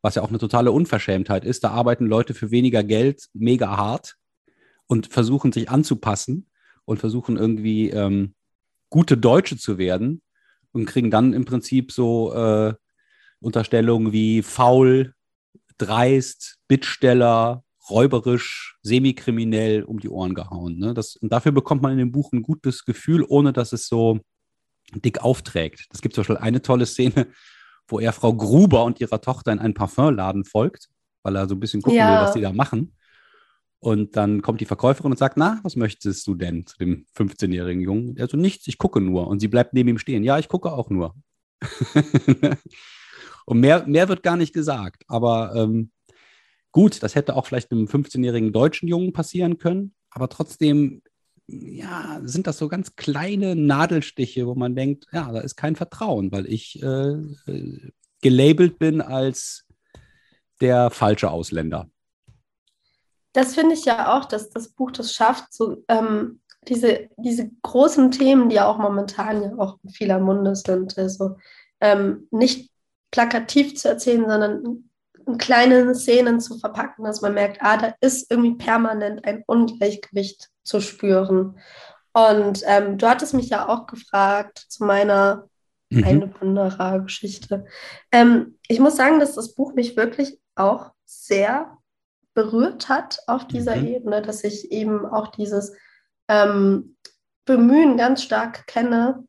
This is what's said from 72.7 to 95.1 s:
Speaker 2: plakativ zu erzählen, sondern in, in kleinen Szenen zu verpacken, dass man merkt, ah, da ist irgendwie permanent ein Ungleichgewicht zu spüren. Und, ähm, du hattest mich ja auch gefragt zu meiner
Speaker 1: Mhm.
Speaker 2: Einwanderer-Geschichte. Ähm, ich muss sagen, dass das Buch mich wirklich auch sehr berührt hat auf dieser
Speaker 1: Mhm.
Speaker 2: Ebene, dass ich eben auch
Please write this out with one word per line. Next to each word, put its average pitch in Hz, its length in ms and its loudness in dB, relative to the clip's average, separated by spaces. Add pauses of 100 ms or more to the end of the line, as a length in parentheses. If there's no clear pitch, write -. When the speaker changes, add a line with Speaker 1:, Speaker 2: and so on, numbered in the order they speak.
Speaker 2:
plakativ 233 640 0
zu - 120 -2
erzählen, 233 400 0
sondern 214 360 -2
in, 240 260 -10 (360)
in 233 120 -4
kleinen 254 560 6
Szenen 240 460 2
zu 226 180 -12
verpacken, 214 460 -10
dass 214 160 -8
man 202 140 -2
merkt, 202 260 -2
ah, 220 160 4
da 226 240 -2
ist 254 300 -2
irgendwie 233 260 2
permanent 220 680 -2
ein 208 220 -6
Ungleichgewicht 202 1040 -2 (120)
zu - 180 -2
spüren. 190 800 0 (540)
Und, 214 540 4
ähm, 202 320 2
du 226 100 2
hattest 254 260 0
mich 247 140 0
ja 208 200 -4
auch 226 180 -4
gefragt 202 800 -2
zu - 160 -8
meiner 202 640 2 (420)
Speaker 1:
Mhm. 120 140 4
Speaker 2:
Einwanderer-Geschichte. 190 1600 -2 (460)
Ähm, 240 460 6 (100)
ich 233 120 2
muss 285 160 6
sagen, 294 240 6
dass 294 140 0
das 226 200 -12
Buch 277 200 -6
mich 240 220 -2
wirklich 240 440 -2 (140)
auch 196 380 -2 (120)
sehr 214 720 -2 (580)
berührt 226 540 0
hat 285 380 -4
auf 247 200 -4
dieser 240 300 -4
Speaker 1:
Mhm. 233 100 -2
Speaker 2:
Ebene, 226 360 -4
dass 214 220 -10
ich 208 280 -8
eben 214 340 -4
auch 214 220 -6